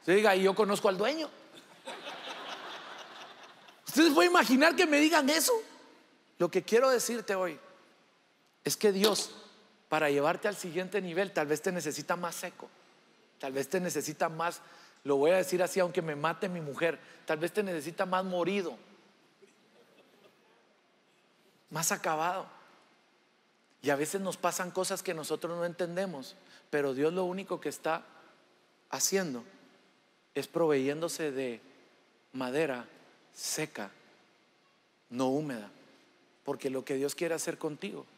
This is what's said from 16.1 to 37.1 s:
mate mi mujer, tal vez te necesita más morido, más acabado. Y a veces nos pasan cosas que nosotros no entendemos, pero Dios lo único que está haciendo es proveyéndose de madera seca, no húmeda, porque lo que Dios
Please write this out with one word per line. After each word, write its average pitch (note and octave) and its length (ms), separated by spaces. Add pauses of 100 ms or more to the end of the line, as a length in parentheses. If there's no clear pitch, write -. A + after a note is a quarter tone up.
mate E3 320
mi F3+ 100
mujer, D3+ 400 (260)
tal D#3 120
vez E3+ 160
te G#3+ 100
necesita E3+ 420
más F#3 200
morido, F3+ 520 (3000)
más D#3+ 240
acabado. F3 600 (1300)
Y C3+ 100
a C#3+ 40
veces D3+ 240
nos F#3+ 160
pasan F3+ 360
cosas F#3 320
que F#3 100
nosotros D#3 420
no F3 80
entendemos, E3+ 720 (360)
pero C#3 240
Dios D3+ 180
lo F#3 120
único F3+ 360
que D3+ 80
está D#3+ 340 (840)
haciendo C3+ 540 (880)
es C#3 140
proveyéndose D#3 840
de B2+ 300 (720)
madera C3 540 (440)
seca, - 600 (1200)
no B2+ 160
húmeda, C3 420 (760)
porque C3+ 280
lo C3 120
que C#3 120
Dios C#3 180